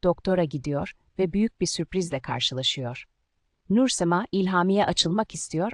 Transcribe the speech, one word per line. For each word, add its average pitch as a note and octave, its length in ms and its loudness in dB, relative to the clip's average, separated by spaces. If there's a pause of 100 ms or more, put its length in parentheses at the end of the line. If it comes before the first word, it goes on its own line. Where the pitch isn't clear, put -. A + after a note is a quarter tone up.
doktora F3+ 420 2
gidiyor D3 480 -4 (260)
ve F#3 140 0
büyük G#3 280 0
bir F3+ 60 2
sürprizle E3 540 -4
karşılaşıyor. B2+ 840 -4 (680)
Nursema, G3 640 2
İlhami'ye F#3+ 540 2
açılmak G3 480 0
istiyor E3+ 400 -4